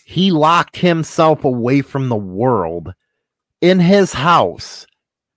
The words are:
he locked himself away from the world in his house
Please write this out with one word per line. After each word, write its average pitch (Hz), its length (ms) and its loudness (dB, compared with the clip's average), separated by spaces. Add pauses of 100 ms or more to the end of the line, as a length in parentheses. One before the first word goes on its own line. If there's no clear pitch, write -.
he 190 260 0
locked 160 460 0
himself 160 680 0
away 127 360 0
from 135 280 -6
the 117 80 -2
world 95 760 -4 (680)
in 180 200 4
his 190 320 2
house 127 720 -2 (500)